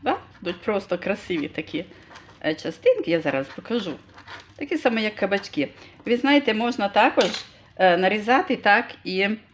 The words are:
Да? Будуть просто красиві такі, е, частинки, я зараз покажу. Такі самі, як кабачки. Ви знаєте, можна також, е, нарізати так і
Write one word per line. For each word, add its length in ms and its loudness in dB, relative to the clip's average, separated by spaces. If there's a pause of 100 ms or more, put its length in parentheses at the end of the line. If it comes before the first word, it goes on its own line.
Да? 160 -2 (220)
Будуть 200 -6
просто 380 -2
красиві 500 -4
такі, 360 -8 (600)
е, 100 0
частинки, 560 0
я 100 2
зараз 280 -2
покажу. 440 -6 (640)
Такі 200 -6
самі, 260 0
як 120 -4
кабачки. 540 -2 (360)
Ви 120 0
знаєте, 380 2
можна 340 -2
також, 560 2 (320)
е, 200 6
нарізати 600 2
так 380 2 (100)
і 240 0 (260)